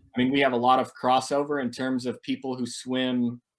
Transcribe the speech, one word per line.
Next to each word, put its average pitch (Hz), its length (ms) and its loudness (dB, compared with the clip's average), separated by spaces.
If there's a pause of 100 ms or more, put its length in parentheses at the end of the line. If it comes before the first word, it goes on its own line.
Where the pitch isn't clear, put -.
(160)
I 120 40 0
mean, 127 120 2
we 143 100 2
have 131 120 2
a 120 40 0
lot 127 220 4
of 120 160 -4
crossover 143 680 0
in 120 100 -4
terms 131 340 -4
of 120 160 -6
people 131 340 -6
who 123 120 -4
swim 127 720 -2 (180)